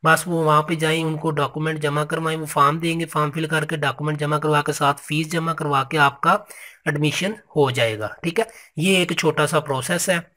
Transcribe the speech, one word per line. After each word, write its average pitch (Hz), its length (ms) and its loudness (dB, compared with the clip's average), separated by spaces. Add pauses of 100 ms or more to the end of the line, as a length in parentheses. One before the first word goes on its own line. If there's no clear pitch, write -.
बस 160 220 4
वो 165 160 0
वहाँ 151 200 4
पे 160 140 -2
जाएं, 160 280 0
उनको 160 280 -2
डॉक्यूमेंट 156 480 -2
जमा 147 260 0
करवाएं, 160 300 -4
वो 160 100 -6
फॉर्म 147 340 2
देंगे, 165 260 -2
फॉर्म 151 240 0
फिल 156 180 -4
करके 156 300 -2
डॉक्यूमेंट 147 400 -2
जमा 151 200 -2
करवा 151 240 2
के 147 120 -4
साथ 143 300 0
फीस 156 260 -2
जमा 165 240 -2
करवा 147 360 0
के 160 80 -2
आपका 151 400 4 (500)
एडमिशन 151 480 -2 (200)
हो 139 160 4
जाएगा, 110 520 -2
ठीक 170 140 -2
है। 226 120 0 (280)
ये 185 240 4
एक - 160 -2
छोटा 151 280 2
सा 156 140 0
प्रोसेस 143 500 -4
है। - 80 2 (180)